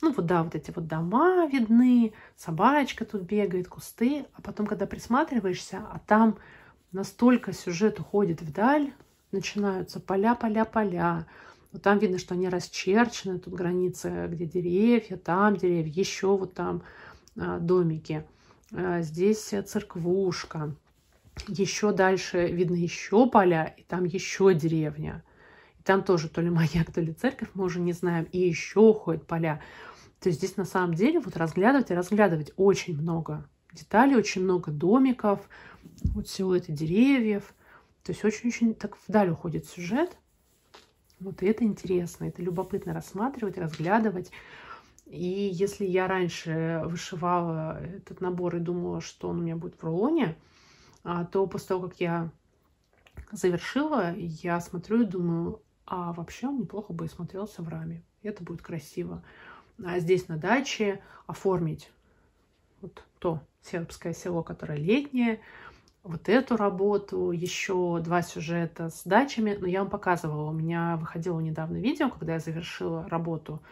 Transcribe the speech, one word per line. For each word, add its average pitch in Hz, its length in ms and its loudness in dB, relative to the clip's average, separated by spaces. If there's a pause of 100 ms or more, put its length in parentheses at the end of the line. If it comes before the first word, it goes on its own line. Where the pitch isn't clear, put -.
ну 311 100 4
вот 175 140 0
да, 170 160 4
вот 165 120 -4
эти 160 200 -8
вот 170 140 -6
дома 254 580 4
видны, 240 680 6 (240)
собачка 240 680 2
тут 202 180 -6
бегает, 185 460 0
кусты, - 640 -2
а - 80 -20
потом, 208 240 -6
когда 196 200 -2
присматриваешься, 202 920 -2 (140)
а - 140 -12
там 214 320 6 (540)
настолько 208 600 2
сюжет 180 480 -2
уходит 175 420 0
вдаль, 247 500 2 (400)
начинаются 196 680 -4
поля, 202 340 2
поля, 220 300 0
поля. 175 640 0 (460)
Вот 190 100 -14
там 202 160 6
видно, 185 200 2
что - 160 -6
они 180 140 0
расчерчены, 190 880 0
тут 180 160 -14
границы, 180 760 -2
где 170 160 -6
деревья, 185 720 2
там 196 400 2
деревья, 170 360 0
ещё 190 440 0
вот 190 180 -4
там, 180 280 -4 (560)
а, 175 200 -4
домики. 165 640 0 (480)
А, 175 300 -2
здесь, 175 500 0
э, 196 100 -2
церквушка. 175 1120 -4 (760)
Ещё 202 440 0
дальше 185 560 2
видно 175 280 0
ещё 190 520 4
поля, 175 480 4
и - 60 -20
там 180 220 -4
ещё 190 480 4
деревня. 156 720 -2 (560)
И - 40 -20
там 190 200 2
тоже 165 260 2
то 175 120 -4
ли 175 80 2
маяк, 165 440 2
то 175 80 -2
ли 160 120 -2
церковь, - 400 -4
мы 190 100 -2
уже 180 160 -2
не 175 140 0
знаем. 165 380 0
И 185 80 -4
ещё 185 420 4
уходят 208 440 6
поля. 160 340 -2 (600)
То 185 100 2
есть 160 100 0
здесь 190 180 -4
на 185 80 0
самом 180 280 0
деле 277 260 4
вот 185 160 -6
разглядывать 185 540 4
и 180 40 0
разглядывать 180 640 2
очень 185 440 2
много 160 480 -4 (240)
деталей, 262 440 4
очень 196 280 2
много 180 280 0
домиков, 208 680 4 (760)
вот 208 140 -6
силуэты 180 440 -2
деревьев. 208 800 2 (500)
То 180 80 -6
есть - 120 -4
очень-очень 226 500 0
так - 220 -10 (120)
вдаль 190 220 4
уходит 156 360 -4
сюжет. 214 500 -2 (1040)
Вот 185 220 -10
и 185 40 2
это 214 180 2
интересно, 180 600 -2
это 160 160 -8
любопытно 180 520 -4
рассматривать, 190 640 -6
разглядывать. 180 720 -2 (760)
И 185 460 -4
если 196 340 -2
я 185 220 2
раньше 165 800 -2
вышивала 170 960 -2
этот 180 380 -14
набор 180 360 -2
и 170 40 -2
думала, 175 420 -4
что - 280 -10
он 170 100 -4
у - 20 -4
меня 165 140 -4
будет 170 240 -10
в - 40 -10
рулоне, 185 520 0 (680)
а, 175 220 -4
то 190 200 0
после 196 220 -8
того, 185 200 -2
как - 120 -10
я 170 300 -2 (1000)
завершила, 196 840 0
я 170 440 -4
смотрю 208 420 -2
и 220 40 0
думаю, 175 560 -2 (240)
"а 175 280 -6
вообще 175 340 -8
он 285 120 -6
неплохо 196 340 -8
бы 165 120 -8
и - 20 -8
смотрелся 185 540 -12
в 165 60 -10
раме. 165 360 -10 (180)
Это 208 220 -10
будет 165 180 -12
красиво. 175 640 -10 (600)
А - 160 -4
здесь 180 280 2
на 160 100 -6
даче 202 640 -2 (240)
оформить 175 640 -4 (920)
вот - 220 -18 (160)
то 160 200 -2 (220)
сербское 170 520 -8
село, 170 300 -6
которое 160 340 -10
летнее, 233 600 0 (640)
вот 170 240 -12
эту 254 280 2
работу, 196 760 0
ещё 175 680 -2
два 170 220 0
сюжета 170 680 -6
с - 140 -16
дачами". 214 560 2
Но 185 80 -4
я 190 140 0
вам 196 80 -6
показывала, 165 600 -2
у 160 40 -6
меня 170 440 -2
выходило 165 420 -6
недавно 160 380 -6
видео, 262 320 -2
когда 165 240 -6
я 165 60 -4
завершила 165 680 -8
работу, 160 640 -6